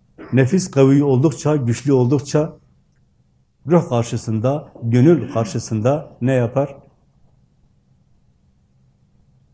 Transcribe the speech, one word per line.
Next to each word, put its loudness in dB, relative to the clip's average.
Nefis 0
kavi 4
oldukça, 0
güçlü -2
oldukça 0
ruh 2
karşısında, -4
gönül 2
karşısında -4
ne 0
yapar? -2